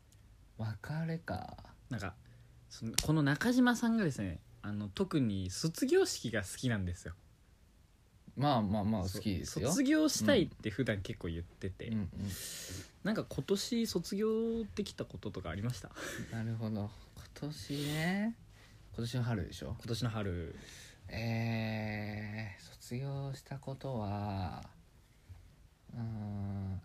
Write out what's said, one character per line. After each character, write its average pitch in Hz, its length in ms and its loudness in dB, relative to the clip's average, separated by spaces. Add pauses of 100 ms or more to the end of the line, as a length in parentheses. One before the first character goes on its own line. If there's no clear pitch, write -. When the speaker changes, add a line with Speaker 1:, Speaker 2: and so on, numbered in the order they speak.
(580)
Speaker 1:
別 127 480 -2
れ 165 120 0
か。 - 380 -6 (340)
Speaker 2:
な 123 80 -2
ん - 20 -4
か、 98 160 -4 (520)
そ - 160 -10
の、 113 160 -2
こ - 120 4
の 156 100 6
中 151 300 4
島 247 240 8
さ 233 100 2
ん 226 100 4
が 220 60 4
で 165 80 4
す 123 100 -2
ね、 87 200 -2 (220)
あ 104 100 -6
の、 104 160 -2
特 170 320 2
に 98 300 2
卒 165 360 0
業 349 200 6
式 - 260 -2
が 107 100 2
好 - 140 -8
き 131 120 0
な 113 80 4
ん 98 80 0
で 87 80 0
す - 140 -8
よ。 80 80 -8 (1200)
Speaker 1:
ま 139 200 6
あ 110 60 6
ま 104 180 4
あ 95 40 2
ま 107 160 4
あ、 - 40 2
Speaker 2:
そ 95 140 -2
う。 - 20 -4
Speaker 1:
好 - 40 -6
き 95 140 2
で 71 60 -2
す - 160 -4
よ。 113 80 4
Speaker 2:
卒 214 160 4
業 311 240 6
し - 160 2
た 285 100 8
い 208 100 8
っ - 40 0
て - 220 -4
普 131 140 0
段 110 180 2
結 - 180 -6
構 90 80 -4
言 82 100 -2
っ 85 40 -4
て - 280 -6
て。 - 160 -10
Speaker 1:
う 117 60 -4
ん。 - 20 0
う - 40 0
ん - 20 0
う 101 40 0
ん。 90 40 -4 (920)
Speaker 2:
な 214 100 0
ん - 20 0
か 175 100 0
今 - 200 -4
年 226 420 2
卒 180 280 -2
業 220 480 2 (120)
で 208 100 -2
き - 80 -8
た - 140 -6
こ - 100 -12
と 98 140 -6
と 92 100 -6
か 82 80 -6
あ 78 60 -4
り 98 80 -2
ま 120 100 0
し - 80 -6
た？ - 100 -12 (460)
Speaker 1:
な 113 80 -2
る 117 120 -2
ほ 110 120 -2
ど。 104 220 -2 (260)
今 - 320 -8
年 151 240 -8 (140)
ね。 185 500 0 (560)
今 - 60 -14
年 117 160 -2
の 123 80 2
春 113 240 0
で - 80 -10
し - 80 -10
ょ？ 67 60 -4 (100)
Speaker 2:
今 - 80 -12
年 117 160 -2
の 123 80 2
春。 98 440 -2 (540)
Speaker 1:
え 107 1500 -2
ー、 - 20 -18
卒 - 360 -8
業 139 340 -2
し 135 80 -8
た - 180 -8
こ 135 160 -6
と 131 240 -2
は、 101 640 -2 (1300)
う - 20 -10
ー 117 40 -4
ん、 101 840 -4